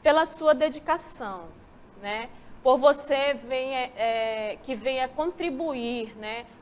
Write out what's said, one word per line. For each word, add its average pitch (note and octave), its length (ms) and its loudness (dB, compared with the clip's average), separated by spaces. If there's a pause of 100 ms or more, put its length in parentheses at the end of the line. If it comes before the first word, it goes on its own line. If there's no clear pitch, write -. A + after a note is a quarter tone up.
pela D#4 240 6
sua D#4 280 2
dedicação, C4 920 -2 (560)
né? G#3+ 280 -6 (340)
Por C4 140 8
você C#4+ 560 4
venha, B3+ 600 -4
é, A3 680 -2
que A3 120 -6
venha B3+ 320 -2
contribuir, C4 1080 -4
né, A3 280 -10 (160)